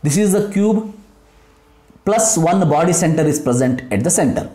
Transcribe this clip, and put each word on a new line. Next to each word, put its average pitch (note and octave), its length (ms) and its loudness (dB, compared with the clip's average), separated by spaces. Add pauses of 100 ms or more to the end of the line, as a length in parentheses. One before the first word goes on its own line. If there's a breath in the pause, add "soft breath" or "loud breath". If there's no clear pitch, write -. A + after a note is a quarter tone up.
this D3 200 0
is G3+ 120 2
the - 80 0 (100)
cube G#3 260 0 (1300 soft breath)
plus A3 200 0 (240)
one F#3+ 100 2 (140)
body E3 280 2
center D#3 300 2
is - 140 -2
present B2+ 300 0 (180)
at G2 120 0
the F3 140 0
center. - 240 -2 (100)